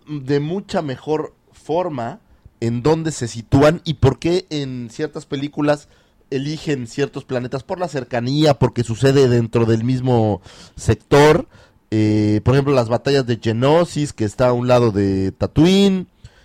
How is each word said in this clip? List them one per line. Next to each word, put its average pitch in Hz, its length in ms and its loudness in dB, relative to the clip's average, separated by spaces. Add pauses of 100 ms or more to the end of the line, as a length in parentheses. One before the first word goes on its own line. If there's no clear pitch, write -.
de 143 340 -2
mucha 180 420 -4
mejor 147 500 -6 (200)
forma 151 640 -6 (420)
en 117 220 -4
dónde 160 300 0
se 120 160 -8
sitúan 143 560 2
y 160 100 -4
por - 240 0
qué 175 320 -2
en 131 400 -8
ciertas 151 360 -10
películas 147 600 -2 (420)
eligen 139 580 -4
ciertos 139 360 -6
planetas 127 380 -6
por 190 160 -10
la 175 100 -4
cercanía, 135 680 0
porque 120 240 0
sucede 135 460 2
dentro 117 360 2
del 113 200 2
mismo 123 580 0 (340)
sector. 147 680 2 (440)
Eh, 107 540 2
por 123 100 2
ejemplo, 139 200 2
las 120 140 2
batallas 135 360 0
de 117 180 -4
Geonosis, 143 720 0
que 110 140 -4
está 123 220 0
a 123 40 2
un 123 160 -2
lado 120 220 4
de 95 420 0
Tatooine. 185 760 2 (360)